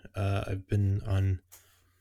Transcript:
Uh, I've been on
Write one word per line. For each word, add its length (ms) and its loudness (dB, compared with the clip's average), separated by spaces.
Uh, 320 -2
I've 220 -6
been 400 2
on 320 2